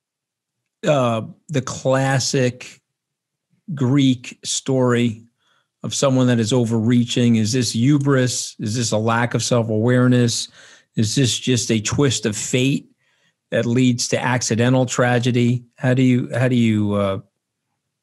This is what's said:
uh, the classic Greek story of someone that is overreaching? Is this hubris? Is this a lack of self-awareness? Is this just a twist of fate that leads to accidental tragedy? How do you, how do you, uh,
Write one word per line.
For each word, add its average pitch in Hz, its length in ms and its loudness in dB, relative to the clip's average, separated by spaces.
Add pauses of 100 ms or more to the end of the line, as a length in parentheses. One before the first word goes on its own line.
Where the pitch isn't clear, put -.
(880)
uh, 123 340 0 (260)
the 135 140 -2
classic 131 1200 -2 (920)
Greek 131 680 0
story 120 800 -2 (600)
of 110 100 -8
someone 127 340 2
that 120 120 2
is 110 120 0
overreaching? 120 840 2
Is 110 180 0
this 127 200 -2
hubris? 131 880 0
Is 110 160 -6
this 117 160 -4
a 107 60 -2
lack 113 380 0
of 117 80 -2
self-awareness? 123 1040 2 (480)
Is 107 200 -2
this 131 220 0
just 127 340 -2
a 110 80 0
twist 123 460 -2
of 110 100 -2
fate - 520 -2 (640)
that 113 140 0
leads 120 420 0
to - 140 -2
accidental 123 640 0
tragedy? 120 800 0 (100)
How 127 180 0
do 131 80 2
you, 127 340 2
how 127 120 0
do 123 80 0
you, 107 380 2
uh, 98 260 -2 (840)